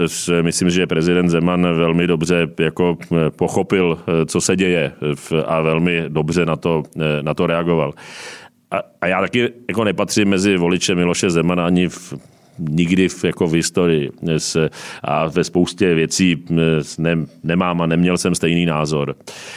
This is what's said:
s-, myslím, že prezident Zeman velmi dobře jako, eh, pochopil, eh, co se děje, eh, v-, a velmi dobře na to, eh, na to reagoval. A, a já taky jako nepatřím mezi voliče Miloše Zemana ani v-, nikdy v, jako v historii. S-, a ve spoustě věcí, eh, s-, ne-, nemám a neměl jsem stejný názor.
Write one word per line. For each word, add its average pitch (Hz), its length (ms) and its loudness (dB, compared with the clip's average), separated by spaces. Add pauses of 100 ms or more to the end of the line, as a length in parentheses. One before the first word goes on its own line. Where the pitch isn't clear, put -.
s-, 85 360 0
myslím, 87 280 0
že 87 180 2
prezident 87 420 2
Zeman 87 380 2 (100)
velmi 85 300 2
dobře 85 400 2 (120)
jako, 82 380 0 (140)
eh, 80 180 2
pochopil, 90 680 0 (100)
eh, 82 180 2
co 85 160 -2
se 95 140 0
děje, 87 360 2 (100)
eh, 73 140 -2
v-, 78 320 -2
a 80 140 0
velmi 82 460 2
dobře 78 380 0
na 80 100 0
to, 80 280 0 (160)
eh, 76 240 0
na 76 100 -2
to 87 140 0
reagoval. 82 460 0 (800)
A, 95 80 -2 (220)
a 87 60 0
já 92 140 2
taky 117 280 0 (200)
jako 101 140 -2
nepatřím 101 460 0
mezi 98 280 2
voliče 87 380 0
Miloše 87 340 0
Zemana 85 360 2
ani 90 220 2
v-, - 260 -10 (460)
nikdy 87 500 2
v, - 140 -14
jako 90 240 0
v 80 60 -2
historii. 82 580 0 (260)
S-, 80 320 -2 (340)
a 76 240 0
ve 80 160 0
spoustě 90 500 0
věcí, 82 580 0
eh, 82 320 2
s-, - 140 -14
ne-, 82 280 0 (180)
nemám 87 380 0
a 85 40 0
neměl 87 320 2
jsem 87 180 0
stejný 85 300 0
názor. 76 500 -2 (420)